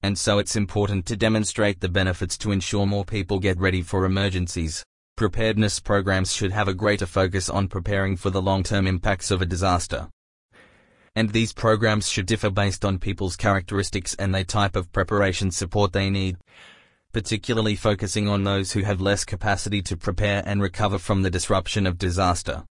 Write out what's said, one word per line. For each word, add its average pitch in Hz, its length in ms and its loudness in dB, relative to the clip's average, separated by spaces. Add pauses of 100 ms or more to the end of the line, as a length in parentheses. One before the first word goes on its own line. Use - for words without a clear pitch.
and 98 140 0
so 101 220 2
it's - 180 -2
important 101 500 0
to 117 100 -4
demonstrate 107 640 2
the 92 100 -2
benefits 92 480 -2
to 104 140 -2
ensure 98 340 0
more 101 180 0
people 98 340 -2
get 92 220 2
ready 92 220 2
for 95 240 0
emergencies. 92 760 -2 (340)
Preparedness 107 640 2
programs 95 540 0
should 95 200 0
have 101 160 0
a 95 60 0
greater 101 320 0
focus 95 440 0
on 98 180 0
preparing 98 480 -2
for 95 140 -2
the 95 100 0
long-term 95 460 2
impacts 95 440 0
of 95 120 2
a 90 40 0
disaster. 87 640 -2 (1080)
And 110 140 0
these 113 240 2
programs 107 560 2
should 95 160 -2
differ 107 240 2
based 98 340 0
on 95 140 0
people's 95 380 -4
characteristics 98 840 0
and 95 160 0
the 95 100 0
type 101 320 0
of 95 160 -2
preparation 98 580 2
support 98 440 0
they 98 160 0
need, 95 260 -2 (800)
particularly 110 600 0
focusing 104 540 0
on 101 160 2
those 98 280 0
who 101 100 0
have 98 180 0
less 98 240 2
capacity 101 560 -2
to 92 160 -4
prepare 101 480 0
and 101 160 -2
recover 98 380 0
from 98 240 0
the 95 80 2
disruption 95 560 0
of 90 100 0
disaster. 90 680 0 (100)